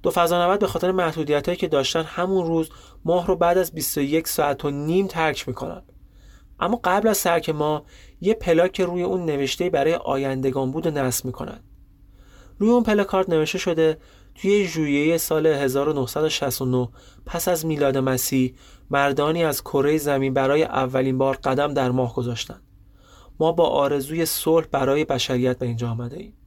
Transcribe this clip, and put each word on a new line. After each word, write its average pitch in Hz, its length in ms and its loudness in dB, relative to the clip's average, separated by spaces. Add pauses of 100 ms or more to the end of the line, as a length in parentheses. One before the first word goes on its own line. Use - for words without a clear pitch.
دو 180 80 2
فضانورد 175 480 2
به 202 80 2
خاطر 180 240 -2
محدودیتایی 160 640 0
که 180 100 -2
داشتن، 156 360 0
همون 180 440 -2
روز 165 220 0 (360)
ماه 175 220 2
رو 185 80 2
بعد 175 220 4
از 170 140 0
بیست 156 260 -6
و 147 40 0
یک 151 260 0
ساعت 147 380 -2
و 147 40 0
نیم 156 380 0
ترک 160 400 -2
می‌کنن. 156 340 -8 (800)
اما 202 240 0
قبل 196 240 2
از 208 160 0
ترک 170 260 0
ماه، 151 340 -2 (380)
یه 196 120 0
پلاک 180 380 2
که 185 140 -2
روی 175 180 -4
اون 180 220 -2
نوشته‌ای 143 440 -2
برای 160 240 2
آیندگان 135 760 -2
بود 160 160 -4
و 160 40 0
نصب 131 340 -2
می‌کنن. - 340 -10 (1000)
روی 208 100 4
اون 240 140 6
پلاکارد 196 500 2
نوشته 156 240 0
شده: 160 400 2 (440)
توی 202 240 2
ژوئیهٔ 156 520 0
سال 156 300 0
هزار 139 420 2
و 156 40 0
نهصد 143 300 -2
و 156 60 0
شصت 139 320 -4
و 131 40 -2
نه 127 240 0 (360)
پس - 220 -4
از 165 180 0
میلاد 143 320 0
مسیح، 131 560 0 (360)
مردانی 147 540 2
از 151 200 -2
کرهٔ 147 340 2
زمین 139 360 0
برای 139 300 2
اولین 131 540 0
بار 135 180 2
قدم 139 380 0
در 131 180 0
ماه 123 220 0
گذاشتند. 120 500 -6 (760)
ما 160 120 2
با 165 160 4
آرزوی 143 580 0
صلح 160 460 0
برای 139 340 2
بشریت 127 540 -2
به 127 60 -4
اینجا 117 240 -4
آمده 120 280 -8
ایم. 220 160 -16 (140)